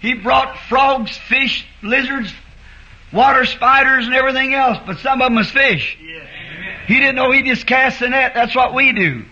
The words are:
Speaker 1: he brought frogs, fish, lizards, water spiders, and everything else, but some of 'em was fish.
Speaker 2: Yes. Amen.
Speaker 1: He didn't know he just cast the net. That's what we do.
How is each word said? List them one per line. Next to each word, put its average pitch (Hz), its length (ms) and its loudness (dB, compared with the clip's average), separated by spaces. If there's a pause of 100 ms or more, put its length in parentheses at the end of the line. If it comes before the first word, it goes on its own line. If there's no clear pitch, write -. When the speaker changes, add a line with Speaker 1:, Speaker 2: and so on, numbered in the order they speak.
Speaker 1:
he 247 140 -2
brought 254 420 0 (120)
frogs, 262 480 2
fish, - 500 -2 (160)
lizards, 247 500 -4 (800)
water 254 360 4
spiders, 269 600 2
and 254 80 -4
everything 262 400 0
else, 254 320 0
but 185 120 -8
some 262 220 0
of 254 60 4
'em 240 80 2
was 220 160 0
fish. 262 500 0
Speaker 2:
Yes. 165 220 -18 (320)
Amen. - 200 -14 (120)
Speaker 1:
He 196 140 2
didn't 269 160 2
know 254 160 0
he 269 100 2
just 262 240 -2
cast 262 340 0
the 247 80 -2
net. 262 260 0
That's 233 200 0
what 247 200 2
we 262 180 2
do. 147 400 -2